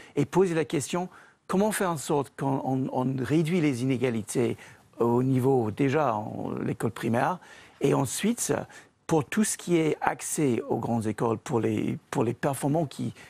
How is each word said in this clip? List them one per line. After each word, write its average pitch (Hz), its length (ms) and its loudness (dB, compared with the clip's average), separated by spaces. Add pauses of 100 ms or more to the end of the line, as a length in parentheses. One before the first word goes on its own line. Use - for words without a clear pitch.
(180)
et 143 80 2
poser 180 280 2
la 160 120 0
question, 175 420 -2 (400)
comment 202 240 2
faire 190 200 0
en 165 60 -4
sorte 143 400 -2
qu'on, 139 280 0
on, 131 260 0
on 131 320 0
réduit 160 380 2
les 139 200 2
inégalités 120 760 0 (420)
au 120 240 4
niveau, 127 480 2
déjà, 139 440 2
en, - 360 -6 (100)
l'école - 300 -4
primaire, 139 480 0 (400)
et 143 140 2
ensuite, 143 600 0 (540)
pour 156 160 2
tout - 220 0
ce - 120 -4
qui 175 200 0
est 160 240 2
accès 143 680 0
aux 127 100 0
grandes 117 300 0
écoles, 110 300 0
pour 117 240 -2
les, 113 360 0 (140)
pour 139 140 0
les 120 80 -2
performants 147 520 -2
qui, 123 280 -8 (160)